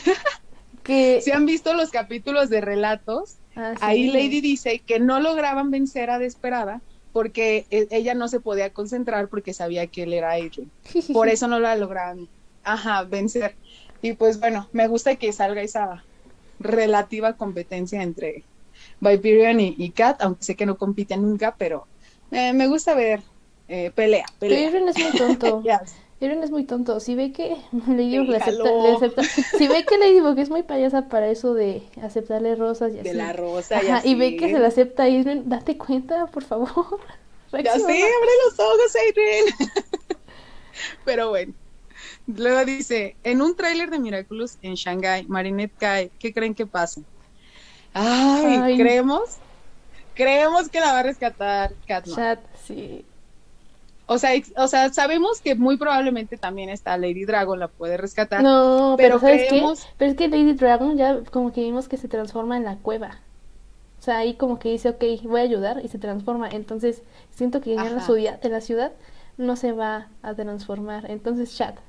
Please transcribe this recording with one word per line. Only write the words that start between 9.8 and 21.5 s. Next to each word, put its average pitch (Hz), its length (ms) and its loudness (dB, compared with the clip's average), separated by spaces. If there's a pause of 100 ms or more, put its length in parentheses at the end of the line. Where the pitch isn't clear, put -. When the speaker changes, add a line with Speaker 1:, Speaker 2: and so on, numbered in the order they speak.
Speaker 1:
que 175 160 -10
él 170 100 -6
era 165 200 0
Adrien. 170 380 -6 (140)
Speaker 2:
<laughs> 330 280 -4
Speaker 1:
Por 226 160 4
eso 226 200 2
no 240 120 0
la 226 160 2
lograban, 180 520 -6 (360)
ajá, 214 400 -2
vencer. 202 520 -4 (460)
Y 226 120 -4
pues 220 260 2
bueno, 220 320 -2
me 226 160 2
gusta 233 280 0
que 220 160 -2
salga 202 300 -2
esa 202 420 -6 (540)
relativa 214 760 0
competencia 185 680 -8
entre 165 420 -8 (560)
Viperion 214 600 6
y, 180 180 0
y 170 140 -6
Kat, 254 300 2
aunque 185 220 -2
sé 185 120 -6
que 208 100 -4
no 196 100 -2
compiten 202 460 -4
nunca, 214 340 0